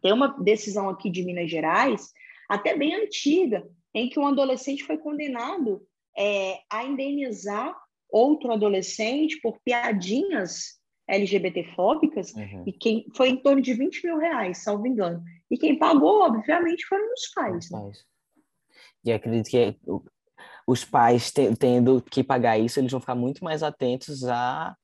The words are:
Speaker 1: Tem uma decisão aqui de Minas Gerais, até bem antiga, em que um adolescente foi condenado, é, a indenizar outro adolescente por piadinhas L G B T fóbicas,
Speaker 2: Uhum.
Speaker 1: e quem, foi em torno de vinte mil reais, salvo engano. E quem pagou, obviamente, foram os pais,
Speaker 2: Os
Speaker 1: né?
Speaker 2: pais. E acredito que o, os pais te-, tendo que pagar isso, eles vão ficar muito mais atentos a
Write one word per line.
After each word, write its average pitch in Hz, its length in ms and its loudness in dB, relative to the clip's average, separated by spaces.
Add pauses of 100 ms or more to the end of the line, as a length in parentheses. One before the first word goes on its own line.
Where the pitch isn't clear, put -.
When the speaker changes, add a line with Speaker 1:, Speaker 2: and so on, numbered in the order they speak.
Speaker 1:
Tem 190 120 4
uma 269 140 4 (140)
decisão 202 480 0
aqui 190 200 -6
de 180 140 -6
Minas 175 260 -6
Gerais, 175 640 0 (380)
até 202 280 -2
bem 294 180 0
antiga, 311 720 0 (260)
em 240 160 -2
que 302 100 -2
um 285 80 2
adolescente 269 560 0
foi 311 140 -6
condenado, 285 840 -6 (340)
é, 196 440 -2 (100)
a 220 140 -6
indenizar 262 920 -6 (360)
outro 254 400 4
adolescente 220 920 0
por 226 220 -4
piadinhas 240 1120 -2 (300)
L 196 180 2
G 190 140 2
B 180 120 -2
T 170 120 -6 (100)
fóbicas, 220 600 0
Speaker 2:
Uhum. 95 340 -12
Speaker 1:
e 190 60 -8
quem, 226 320 -2 (100)
foi 262 140 4
em 254 80 0
torno 277 240 4
de 247 120 0
vinte 277 320 -4
mil 339 120 -2
reais, 247 400 -2
salvo 208 280 -4
engano. 185 380 -2 (260)
E 247 80 0
quem 302 220 2
pagou, 330 420 6
obviamente, 330 640 2
foram 403 280 0
os - 200 -10
pais, 180 320 -4
Speaker 2:
Os 170 60 -16
Speaker 1:
né? 113 80 -10
Speaker 2:
pais. 104 260 -14 (1000)
E 117 80 2
acredito 113 360 -2
que 113 280 4 (120)
o, 98 140 -6 (640)
os 123 160 2
pais 120 480 4
te-, 117 240 4
tendo 123 460 4
que - 220 -2
pagar 117 360 2
isso, 120 200 0
eles 127 120 0
vão 131 80 -4
ficar 123 160 -6
muito 127 260 -4
mais 156 220 -4
atentos 131 640 -4
a 127 580 -4